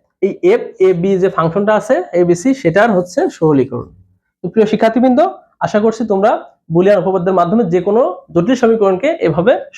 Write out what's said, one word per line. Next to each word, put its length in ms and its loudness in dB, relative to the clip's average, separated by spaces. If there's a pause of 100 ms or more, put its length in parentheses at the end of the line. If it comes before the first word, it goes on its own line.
(260)
এই 60 0 (220)
এফ 80 0 (260)
এ 20 4 (120)
বি 100 0 (120)
যে 120 2
ফাংশনটা 440 0
আছে 160 -2 (260)
এবিসি 280 0 (120)
সেটার 360 2
হচ্ছে 220 -4 (180)
সরলীকরণ। 500 0 (520)
তো 140 -10
প্রিয় 180 2
শিক্ষার্থীবৃন্দ, 480 2 (460)
আশা 200 -2
করছি 160 -2 (100)
তোমরা 200 2 (440)
বুলিয়ান 280 4
উপপাদ্যের 360 -2
মাধ্যমে 240 2 (100)
যে 140 2
কোনো 140 2 (320)
জটিল 280 0
সমীকরণকে 480 2 (180)
এভাবে 260 2 (240)